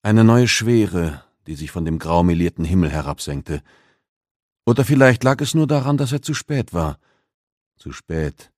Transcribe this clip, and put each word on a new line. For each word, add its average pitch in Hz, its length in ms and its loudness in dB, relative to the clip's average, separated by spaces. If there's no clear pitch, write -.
eine 110 220 4
neue 120 240 6
Schwere, 92 720 -2
die 78 80 -12
sich 76 160 -12
von 85 140 -6
dem 82 140 -4
grau 82 240 2
melierten 85 420 0
Himmel 85 260 0
herabsenkte. 71 720 -8
Oder 120 180 2
vielleicht 135 380 4
lag 131 180 0
es 143 140 -4
nur 156 140 0
daran, 143 280 0
dass 135 160 -2
er 143 100 -6
zu 156 120 -6
spät 131 400 -6
war. 78 240 -4
Zu - 160 -16
spät. - 640 -8